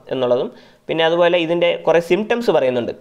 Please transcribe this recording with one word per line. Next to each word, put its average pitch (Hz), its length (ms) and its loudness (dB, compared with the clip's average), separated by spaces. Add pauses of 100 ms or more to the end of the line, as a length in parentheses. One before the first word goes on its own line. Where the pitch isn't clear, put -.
(140)
എന്നുള്ളതും, 131 380 -2 (360)
പിന്നെ 160 200 -2
അതുപോലെ 175 360 2
ഇതിൻ്റെ 170 240 0 (180)
കുറേ 160 220 4
സിംറ്റംസ് 214 480 0
പറയുന്നുണ്ട്. 127 460 0